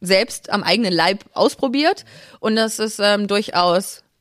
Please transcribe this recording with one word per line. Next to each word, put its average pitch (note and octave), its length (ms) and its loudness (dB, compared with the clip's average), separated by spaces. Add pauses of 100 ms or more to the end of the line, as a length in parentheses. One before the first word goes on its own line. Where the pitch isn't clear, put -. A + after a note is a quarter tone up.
selbst F#3+ 500 0
am G#3 120 -2
eigenen F#3+ 300 0
Leib F3 400 0
ausprobiert C4+ 680 0 (360)
und A3 160 -2
das A3 240 -2
ist, G#3+ 220 -6
ähm, G3+ 260 2
durchaus F#3 760 0 (180)